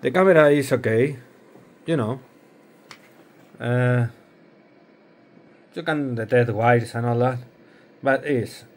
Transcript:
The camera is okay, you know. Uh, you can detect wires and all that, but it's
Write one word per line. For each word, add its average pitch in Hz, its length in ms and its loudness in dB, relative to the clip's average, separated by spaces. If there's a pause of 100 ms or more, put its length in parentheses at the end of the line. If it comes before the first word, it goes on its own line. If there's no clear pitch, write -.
The - 100 -2
camera 165 400 4
is 143 220 0
okay, 123 440 0 (680)
you 165 100 -2
know. 123 220 -4 (1400)
Uh, 123 480 0 (1700)
you 175 100 -10
can 147 320 -2
detect 117 340 2
wires 117 460 2
and 117 100 -4
all 120 140 0
that, 127 180 0 (640)
but 135 240 0
it's 123 380 -4 (120)